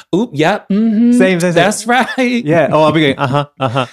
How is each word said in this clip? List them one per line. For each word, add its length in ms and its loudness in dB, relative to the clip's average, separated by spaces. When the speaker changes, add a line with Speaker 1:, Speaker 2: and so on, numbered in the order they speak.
Speaker 1:
"Oop, 200 -2
yep, 360 -2
mm-hmm, 440 2
Speaker 2:
Same, 260 2
same, 0 -
same. 140 0
Speaker 1:
that's 320 0
right." 580 -2
Speaker 2:
Yeah. 300 0
Oh, 100 4
I'll 80 2
be 100 0
going, 180 0
"Uh-huh, 280 -2
uh-huh, 340 -2